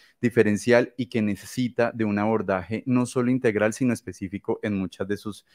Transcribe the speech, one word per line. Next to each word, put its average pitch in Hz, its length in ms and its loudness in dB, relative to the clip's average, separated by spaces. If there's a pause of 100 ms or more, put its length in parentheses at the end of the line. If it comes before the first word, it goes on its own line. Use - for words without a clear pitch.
(220)
diferencial 117 760 4
y 120 100 -4
que 113 160 -2
necesita 117 680 -2
de 113 140 -2
un 101 140 0
abordaje 104 680 -2
no 123 220 2
solo 123 240 0
integral, 110 420 2
sino 127 180 0
específico 101 680 -6
en 104 140 -2
muchas 95 320 -4
de 101 100 -4
sus, - 260 -12 (100)